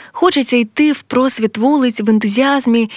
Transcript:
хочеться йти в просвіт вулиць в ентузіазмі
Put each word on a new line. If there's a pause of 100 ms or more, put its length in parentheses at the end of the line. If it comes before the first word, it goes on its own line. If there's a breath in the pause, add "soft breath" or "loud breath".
(120 loud breath)
хочеться
йти
в
просвіт
вулиць
в
ентузіазмі